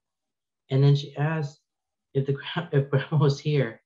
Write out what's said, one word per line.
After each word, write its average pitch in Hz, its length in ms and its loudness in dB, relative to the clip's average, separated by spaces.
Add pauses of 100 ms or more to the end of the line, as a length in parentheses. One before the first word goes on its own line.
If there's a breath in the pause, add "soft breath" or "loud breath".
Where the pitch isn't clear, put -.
(680)
And 135 140 2
then 143 120 6
she - 220 -6
asked 151 440 -4 (520)
if 139 140 -2
the 139 60 0
gra-, - 360 -8
<laughs> - 40 -8
if 139 160 2
Grandma 143 280 0
was 143 220 2
here. 131 460 -2